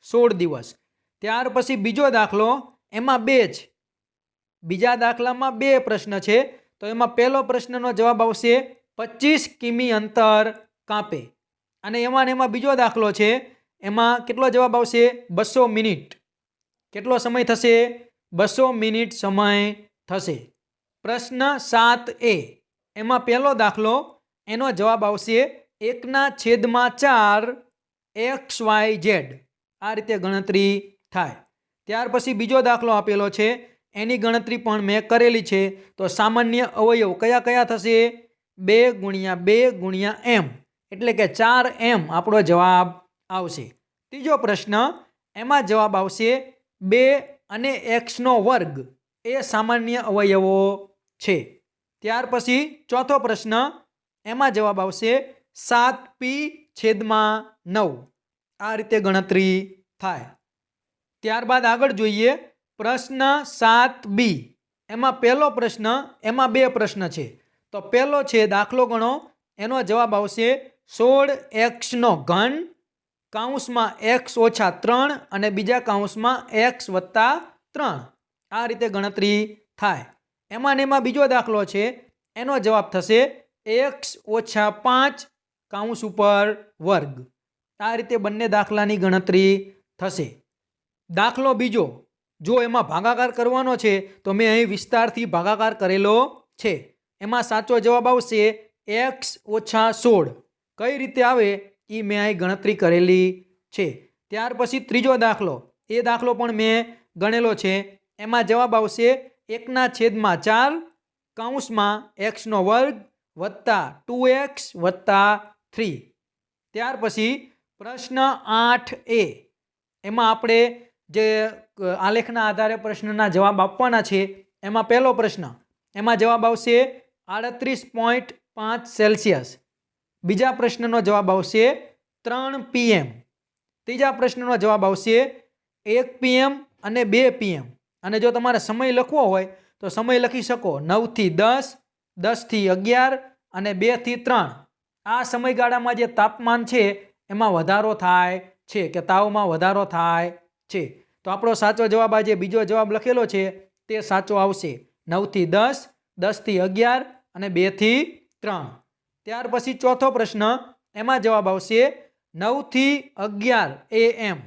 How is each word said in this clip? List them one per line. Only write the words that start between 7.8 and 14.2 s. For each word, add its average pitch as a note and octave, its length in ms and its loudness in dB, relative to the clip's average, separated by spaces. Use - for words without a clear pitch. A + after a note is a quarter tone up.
જવાબ A3+ 300 2
આવશે A#3+ 540 2
પચીસ A#3+ 640 0
કિમી A#3+ 320 -2
અંતર G#3+ 600 2
કાપે. G#3 460 -6
અને A3 200 -4
એમાં B3+ 220 2
ને B3+ 60 0
એમાં B3+ 180 0
બીજો B3 260 0
દાખલો A3+ 380 2
છે, G#3+ 340 2
એમાં A#3 440 0